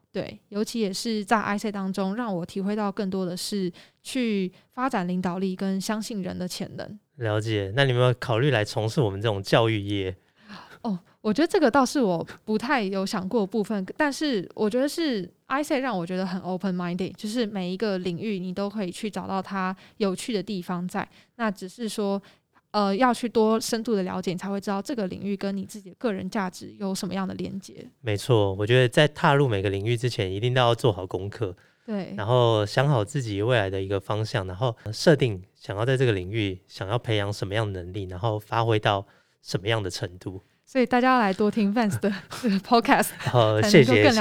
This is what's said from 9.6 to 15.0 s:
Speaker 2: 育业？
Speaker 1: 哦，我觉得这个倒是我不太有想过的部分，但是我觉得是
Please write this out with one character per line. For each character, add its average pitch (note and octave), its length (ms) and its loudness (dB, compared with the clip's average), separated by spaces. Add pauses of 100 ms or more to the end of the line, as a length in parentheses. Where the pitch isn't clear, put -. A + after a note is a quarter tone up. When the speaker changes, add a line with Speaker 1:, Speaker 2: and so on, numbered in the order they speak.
Speaker 2:
育 G#2+ 100 0
业？ G2 360 -4 (680)
Speaker 1:
哦， G3+ 160 -2 (240)
我 G#3+ 100 0
觉 C#4 120 2
得 F4 40 4
这 G4+ 120 2
个 C#4+ 100 6
倒 C4+ 160 4
是 C#4+ 160 0
我 E3+ 240 0 (180)
不 G#3+ 140 0
太 B3 240 0
有 G3 240 -2
想 G3 220 -4
过 A#3 140 0
的 F#3+ 40 0
部 G#3 180 -2
分， G3 220 -4 (120)
但 D4 140 2
是 C4+ 440 -2
我 G#3+ 140 0
觉 A#3 100 0
得 C#4+ 100 2
是 C4 400 -2 (160)